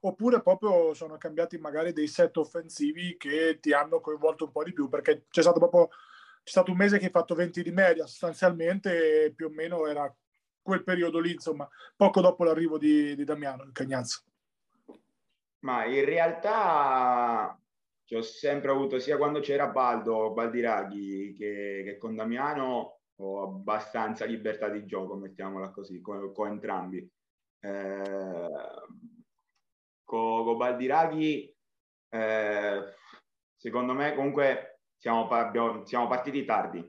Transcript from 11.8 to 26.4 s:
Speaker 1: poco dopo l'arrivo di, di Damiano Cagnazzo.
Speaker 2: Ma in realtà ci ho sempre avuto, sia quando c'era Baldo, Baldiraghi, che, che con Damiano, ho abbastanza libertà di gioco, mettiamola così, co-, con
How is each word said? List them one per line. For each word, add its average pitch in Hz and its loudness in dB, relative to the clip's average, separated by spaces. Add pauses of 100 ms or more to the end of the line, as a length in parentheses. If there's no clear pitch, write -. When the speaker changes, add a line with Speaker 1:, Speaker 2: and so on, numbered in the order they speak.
Speaker 1:
poco 190 6
dopo 180 6
l'arrivo 160 2
di, 147 4
di 143 -6
Damiano 139 -6
Cagnazzo. 131 -6 (1400)
Speaker 2:
Ma 123 -2
in 135 2
realtà 143 2 (460)
ci - -8
ho 113 0
sempre 139 -2
avuto, 135 0
sia 139 0
quando 147 0
c'era 139 0
Baldo, 113 0
Baldiraghi, 101 -4
che, 101 -8
che 101 -12
con 110 -8
Damiano, 127 -4 (220)
ho 98 -8
abbastanza 107 -6
libertà 107 -4
di 104 -8
gioco, 95 -8
mettiamola 95 -10
così, 98 -16
co-, 98 -10
con 104 -4